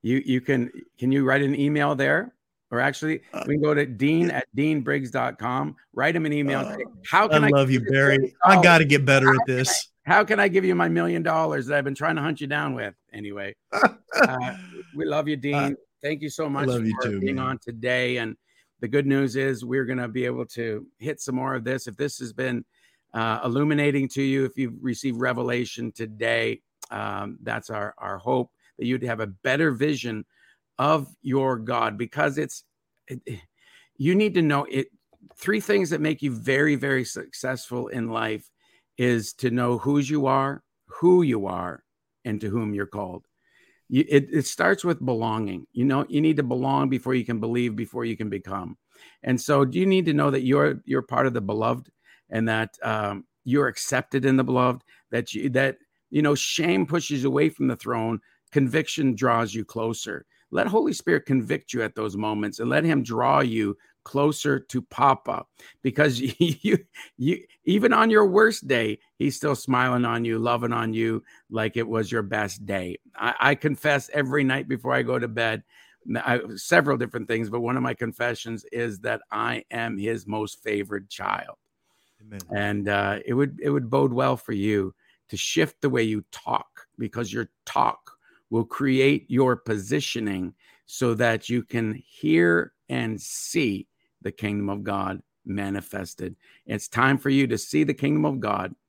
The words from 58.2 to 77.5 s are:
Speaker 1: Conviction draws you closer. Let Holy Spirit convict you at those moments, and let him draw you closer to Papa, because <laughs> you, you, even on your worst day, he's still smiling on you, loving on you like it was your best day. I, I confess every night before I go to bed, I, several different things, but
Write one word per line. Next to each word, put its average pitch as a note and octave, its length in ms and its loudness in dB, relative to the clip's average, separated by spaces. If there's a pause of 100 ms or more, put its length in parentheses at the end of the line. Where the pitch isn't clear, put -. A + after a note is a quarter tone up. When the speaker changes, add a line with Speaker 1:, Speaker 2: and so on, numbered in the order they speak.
Speaker 1:
Conviction C#3 640 2
draws A#2 380 2
you A2 100 -6
closer. A2+ 600 -6 (240)
Let - 180 0
Holy A3+ 260 0
Spirit E3 320 -2
convict - 460 -2
you A#2+ 120 -2
at G#2+ 100 -6
those G#2+ 240 -6
moments, G#2 420 -4
and A#2+ 100 -2
let D3 140 2
him D3+ 200 2
draw B2 380 2
you A2+ 360 0 (260)
closer C#3+ 560 0
to C3 220 -6
Papa, - 640 0 (360)
because C3+ 380 2
<laughs> C3 200 -4
you, F3 380 2 (400)
you, C#3+ 260 -2 (220)
even G#3+ 280 4
on A3+ 160 4
your G#3+ 160 6
worst G#3 420 4
day, A#2 320 0 (180)
he's C#3 180 0
still C#3+ 200 0
smiling B2 500 0
on A#2 180 -2
you, A2+ 160 -2
loving A#2+ 320 0
on A2+ 220 -2
you A2+ 300 -2 (260)
like A2 280 -2
it A2+ 100 -2
was A2 240 -2
your A#2 100 -2
best G#2 440 -4
day. F#2+ 320 -4 (180)
I, A2+ 240 -2
I C#3 160 4
confess C#3+ 580 -2
every C#3+ 300 0
night C3 240 -2
before C3 260 -4
I C3 80 2
go B2+ 180 -2
to A#2+ 80 -4
bed, A2 360 -2 (520)
I, A#2+ 240 0 (160)
several C#3+ 420 2
different A2+ 300 -6
things, A2+ 220 -2
but A#2+ 120 -4